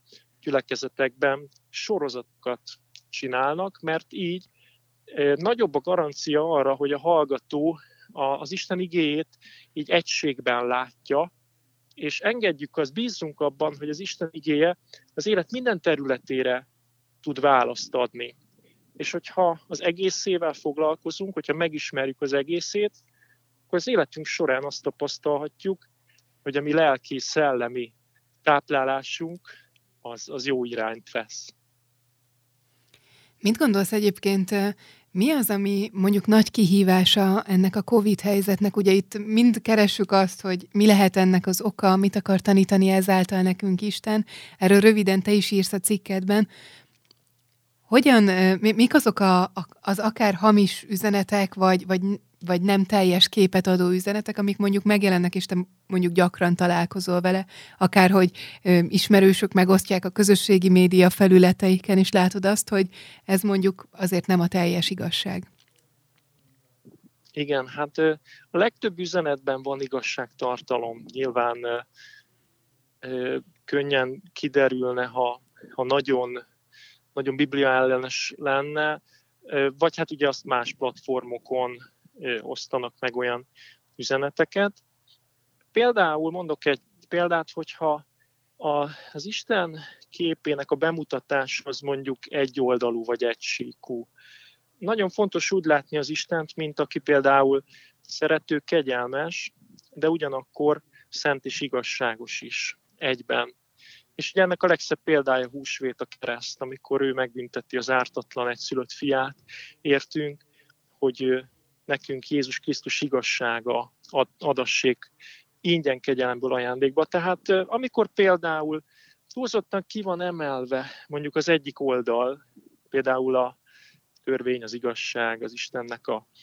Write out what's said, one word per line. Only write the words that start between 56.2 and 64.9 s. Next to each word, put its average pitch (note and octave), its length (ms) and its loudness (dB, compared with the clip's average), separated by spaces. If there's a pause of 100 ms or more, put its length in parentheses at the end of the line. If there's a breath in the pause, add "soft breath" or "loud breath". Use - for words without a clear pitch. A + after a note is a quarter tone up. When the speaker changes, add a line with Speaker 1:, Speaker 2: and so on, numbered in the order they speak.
Speaker 2:
találkozol F3+ 640 0
vele, F#3 260 0 (320 loud breath)
akár F#3 320 6
hogy, F#3+ 200 6 (320 loud breath)
ö, F3+ 160 6 (100)
ismerősök F#3+ 640 4
megosztják F#3 520 2
a F#3 60 -4
közösségi G3 580 4
média F3+ 420 8
felületeiken, F#3 880 6
és F#3+ 120 4
látod F#3 340 2
azt, G#3 240 0
hogy G3 180 0 (380 loud breath)
ez F#3+ 180 0
mondjuk G3 480 0
azért F3+ 360 -4
nem F#3 140 2
a F3 80 0
teljes F3 420 0